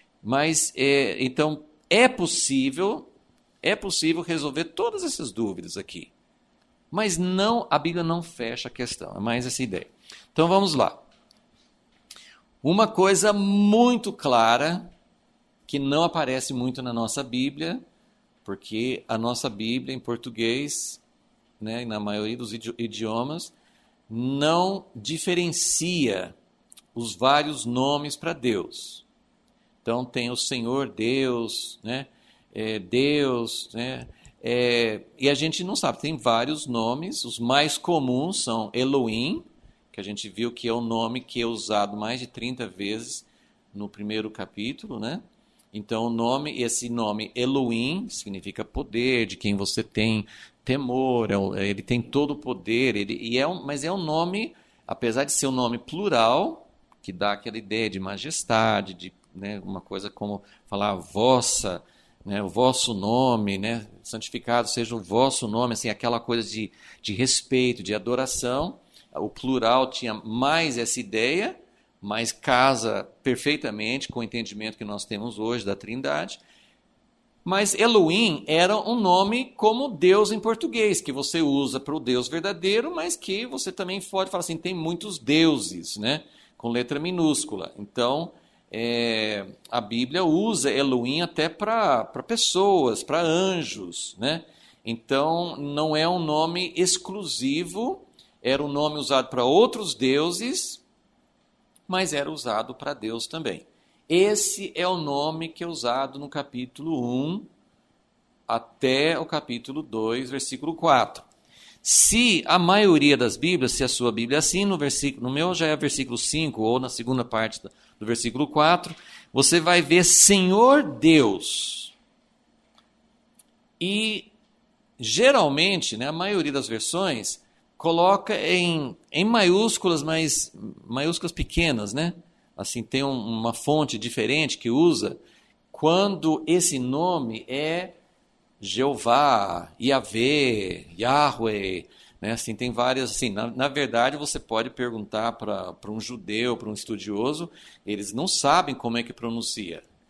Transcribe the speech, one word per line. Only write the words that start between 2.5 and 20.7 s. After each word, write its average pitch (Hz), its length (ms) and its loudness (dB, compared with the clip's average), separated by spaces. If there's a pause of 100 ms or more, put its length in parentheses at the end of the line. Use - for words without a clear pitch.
é 185 140 0
possível 170 480 0
resolver 156 420 -4
todas 415 380 -4
essas 165 300 -6
dúvidas 92 440 -6
aqui. - 360 -14 (800)
Mas 190 280 -2
não, 190 500 2
a 151 100 2
Bíblia 170 260 -2
não 165 180 -2
fecha 123 460 -8
a - 20 -12
questão, - 460 -8
é - 40 -6
mais 117 260 -2
essa 127 160 -4
ideia. 95 260 -4 (420)
Então 160 160 4
vamos 185 280 4
lá. - 280 2 (1600)
Uma 190 240 6
coisa 196 460 4
muito 208 800 4
clara, 127 760 2 (800)
que 143 120 -4
não 143 260 2
aparece 139 480 -2
muito 127 300 -4
na 123 100 -6
nossa 117 320 -4
Bíblia, 143 580 -4 (600)
porque 110 640 -6
a 117 100 -2
nossa 120 320 -2
Bíblia 120 460 -4
em 127 60 -10
português, 117 1000 -4 (600)